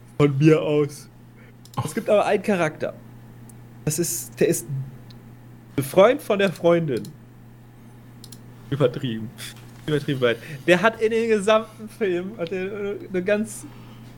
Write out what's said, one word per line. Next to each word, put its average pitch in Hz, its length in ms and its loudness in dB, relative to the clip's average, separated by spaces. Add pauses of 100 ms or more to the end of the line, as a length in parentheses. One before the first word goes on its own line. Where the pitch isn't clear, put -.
(180)
von 143 200 4
mir 156 240 6
aus. 147 480 -2 (760)
Es - 80 -8
gibt - 160 -6
aber 208 160 6
einen 196 180 0
Charakter. 175 500 -2 (920)
Das 151 140 -2
ist, - 400 -6
der - 80 4
ist - 180 0 (1120)
ein 139 60 -2
Freund 220 380 4
von 202 180 -2
der 190 120 2
Freundin. 165 520 2 (1700)
Übertrieben. 127 600 -2 (580)
Übertrieben 143 340 -2
weit. 113 160 4 (300)
Der 175 140 6
hat 220 200 2
in 220 100 2
den 226 180 0
gesamten 214 600 0
Film, 185 480 -4
hat 170 140 -6
er, 185 140 -4
äh, 202 300 -6 (160)
eine 185 120 -2
ganz 208 420 -2 (520)